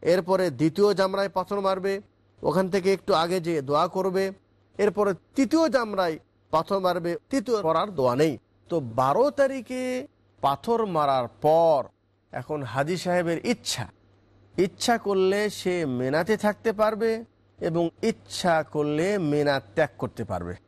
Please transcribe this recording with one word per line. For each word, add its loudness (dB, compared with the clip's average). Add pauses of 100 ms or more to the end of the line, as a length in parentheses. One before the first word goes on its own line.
(140)
এরপরে 2 (140)
দ্বিতীয় 4 (100)
জামরায় 0
পাথর -4
মারবে, -2 (560)
ওখান 2
থেকে 2
একটু -2 (120)
আগে 0
যেয়ে 0
দোয়া 4 (100)
করবে। 0 (600)
এরপরে 2 (240)
তৃতীয় 2 (120)
জামরায় 0 (380)
পাথর 0
মারবে, 0 (200)
তৃতীয় -2 (100)
পড়ার 0
দোয়া 2
নেই। 2 (360)
তো -4 (240)
বারো 4 (140)
তারিখে -2 (640)
পাথর 0 (160)
মারার 2 (180)
পর 4 (540)
এখন -8 (140)
হাজি 0
সাহেবের 0 (120)
ইচ্ছা, -4 (720)
ইচ্ছা 0 (100)
করলে 2 (200)
সে -2 (260)
মেনাতে 0 (100)
থাকতে 0 (100)
পারবে 0 (480)
এবং 0 (260)
ইচ্ছা -2 (180)
করলে 0 (240)
মেনা 2 (200)
ত্যাগ 2 (100)
করতে -6
পারবে। -6 (140)